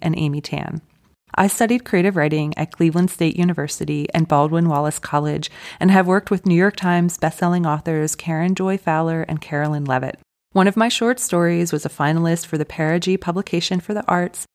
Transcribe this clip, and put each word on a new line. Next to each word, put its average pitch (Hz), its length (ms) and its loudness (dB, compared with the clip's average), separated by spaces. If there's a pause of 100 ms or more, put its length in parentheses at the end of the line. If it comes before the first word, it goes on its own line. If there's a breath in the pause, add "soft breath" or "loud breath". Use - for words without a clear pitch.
and 160 160 0
Amy 147 240 -2
Tan. - 400 -8 (540)
I 196 120 4
studied 240 360 0
creative 190 300 2
writing 151 420 0
at 156 140 -4
Cleveland 170 400 2
State 165 260 0
University 151 760 -2
and 160 140 2
Baldwin 156 400 2
Wallace 151 320 0
College 151 500 -4 (300 loud breath)
and 185 100 4
have 190 160 6
worked 185 240 2
with 196 160 0
New 175 80 4
York 190 220 4
Times 175 420 0
bestselling 175 480 0
authors 156 480 -2
Karen 170 400 -2
Joy 190 240 -2
Fowler 165 440 -2
and 156 180 -6
Carolyn 147 440 -4
Levitt. 131 360 -4 (320)
One 190 160 4
of 196 80 0
my 226 120 2
short 240 300 0
stories 170 540 0
was 147 120 -2
a 147 40 -6
finalist 165 580 0
for 160 100 -4
the 151 80 -2
Perigee 175 520 0
Publication 180 640 -4
for 208 140 -6
the 208 120 -6
Arts, 175 480 -2